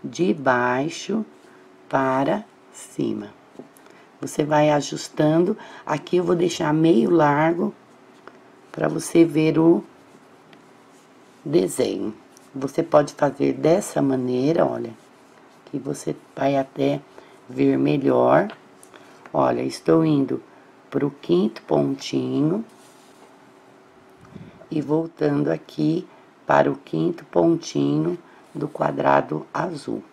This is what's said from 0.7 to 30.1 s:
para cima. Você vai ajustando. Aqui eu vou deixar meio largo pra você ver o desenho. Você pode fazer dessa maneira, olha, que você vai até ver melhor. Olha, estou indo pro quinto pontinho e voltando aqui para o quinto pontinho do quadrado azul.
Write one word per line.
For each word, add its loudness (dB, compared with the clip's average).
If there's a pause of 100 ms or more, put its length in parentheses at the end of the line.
para -2 (280)
cima. -8 (920)
Você -4
vai 2
ajustando. -2 (280)
Aqui -4
eu 0
vou 0
deixar -2
meio 4
largo 2 (1000)
pra -2
você 4
ver 2
o 4 (1600)
desenho. 0 (400)
Você -4
pode 2
fazer 0
dessa 0
maneira, 0
olha, -6 (760)
que -10
você -6 (180)
vai 0
até -2 (480)
ver 2
melhor. 2 (840)
Olha, 0
estou 2
indo 0 (480)
pro -2
quinto -2
pontinho -2 (2000)
e -2
voltando -2
aqui -2 (400)
para 4
o -4
quinto -4
pontinho 0 (340)
do -6
quadrado 0
azul. -6 (100)